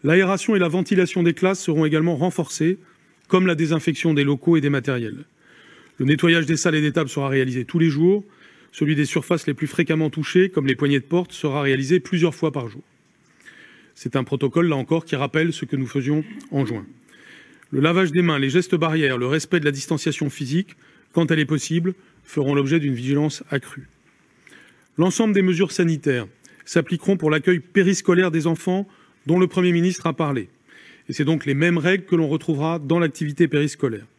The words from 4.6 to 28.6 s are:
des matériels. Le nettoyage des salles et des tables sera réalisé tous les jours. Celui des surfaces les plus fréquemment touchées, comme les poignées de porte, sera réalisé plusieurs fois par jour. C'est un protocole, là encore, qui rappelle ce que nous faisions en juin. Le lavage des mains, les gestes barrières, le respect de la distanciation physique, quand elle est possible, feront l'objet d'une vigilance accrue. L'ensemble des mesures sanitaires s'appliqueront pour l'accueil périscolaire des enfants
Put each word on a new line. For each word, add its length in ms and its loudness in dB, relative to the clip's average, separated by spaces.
des 80 0
matériels. 540 -4
Le 80 -2
nettoyage 400 4
des 120 -2
salles 180 0
et 60 0
des 100 0
tables 180 -2
sera 200 -4
réalisé 340 -2
tous 160 -4
les 100 4
jours. 360 2
Celui 220 0
des 100 0
surfaces 420 -2
les 60 -2
plus 140 -4
fréquemment 420 0
touchées, 400 2
comme 180 -2
les 80 2
poignées 240 0
de 60 -8
porte, 260 -2
sera 300 -4
réalisé 400 0
plusieurs 340 0
fois 160 -2
par 160 -8
jour. 160 -16
C'est 220 -6
un 80 -2
protocole, 420 0
là 80 0
encore, 300 -2
qui 100 -4
rappelle 380 -2
ce 100 -8
que 140 -4
nous 100 -4
faisions 380 -2
en 140 0
juin. 200 -8
Le 100 -2
lavage 320 2
des 120 2
mains, 160 2
les 100 0
gestes 260 0
barrières, 420 0
le 100 -2
respect 340 0
de 40 -4
la 60 2
distanciation 580 -4
physique, 460 -4
quand 180 2
elle 80 2
est 60 0
possible, 480 -2
feront 300 -2
l'objet 260 2
d'une 140 -2
vigilance 560 -2
accrue. 400 -8
L'ensemble 360 2
des 80 4
mesures 320 2
sanitaires 540 -2
s'appliqueront 540 0
pour 120 0
l'accueil 300 2
périscolaire 720 2
des 160 0
enfants 400 -2